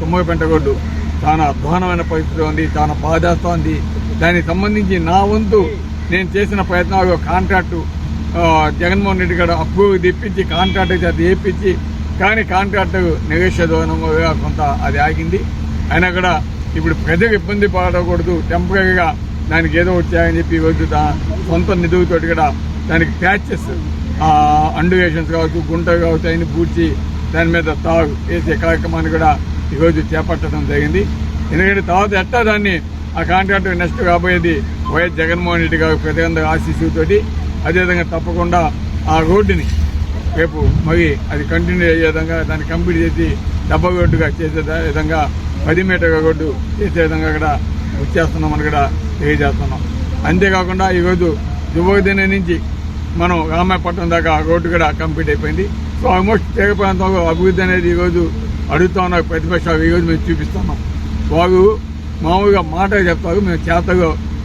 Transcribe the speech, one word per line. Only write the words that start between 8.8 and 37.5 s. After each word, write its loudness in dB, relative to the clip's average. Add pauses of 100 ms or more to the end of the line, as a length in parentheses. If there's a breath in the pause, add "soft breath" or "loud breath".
జగన్మోహన్ 0
రెడ్డి 0
గారు 2
అప్రూవ్ 2
తెప్పించి 0
కాంట్రాక్ట్ 0
చేత 0
వేయించి 0 (500)
కానీ 2
కాంట్రాక్ట్ 0 (360)
నెగోషియేట్ 2 (680)
కొంత -2
అది 0
ఆగింది. 0 (520)
అయినా 2
కూడా 0 (340)
ఇప్పుడు 0
ప్రజలకు 2
ఇబ్బంది 0
పడకూడదు, 0
టెంపరరీగా 2 (340)
దానికి 2
ఏదో 2
ఒకటి 0
చేయాలని 2
చెప్పి 0
ఈరోజు 2
దా-, 0 (340)
సొంత 2
నిధులతోటి 2
కూడా 0 (360)
దానికి 2
ప్యాచెస్, -2 (540)
ఆ, 4 (480)
అండువేషన్స్ 2
కావచ్చు, -2
గుంట 0
కావచ్చు, 2
అవన్నీ 0
పూడ్చి 0 (400)
దాని 2
మీద 2
తాగు 0 (100)
వేసే 0
కార్యక్రమాన్ని 0
కూడా 2 (360)
ఈరోజు 4
చేపట్టడం -2
జరిగింది. 0 (460)
ఎందుకంటే 2
తర్వాత 0
ఎట్టా 0
దాన్ని 0 (380)
ఆ -2
కాంట్రాక్ట్ 0
నెక్స్ట్ -2
కాబోయేది 2 (280)
వైఎస్ 0
జగన్మోహన్ 0
రెడ్డి 0
గారు 2
ప్రజలందరి 0
ఆశీస్సులతోటి, 0 (420)